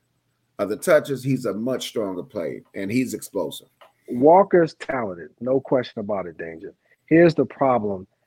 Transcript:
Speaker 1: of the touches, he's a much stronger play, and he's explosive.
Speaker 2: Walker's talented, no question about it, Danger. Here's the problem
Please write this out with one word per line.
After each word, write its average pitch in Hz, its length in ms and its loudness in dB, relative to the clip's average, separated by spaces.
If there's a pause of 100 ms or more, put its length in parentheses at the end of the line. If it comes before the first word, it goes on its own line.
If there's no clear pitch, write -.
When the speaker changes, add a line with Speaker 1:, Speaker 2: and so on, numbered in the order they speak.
(600)
Speaker 1:
of 101 100 -2
the 107 60 -2
touches, 147 480 2
he's 131 220 -2
a 98 80 -2
much 120 340 -4
stronger 95 360 -6
play, 69 400 -8 (100)
and 98 180 -6
he's 117 220 0
explosive. - 540 -8 (420)
Speaker 2:
Walker's 165 640 4
talented, 95 560 -8 (100)
no 127 220 0
question 123 400 -4
about 101 240 -6
it, 80 120 -14
Danger. 82 360 -12 (320)
Here's 165 300 6
the 135 100 2
problem 107 640 -2 (180)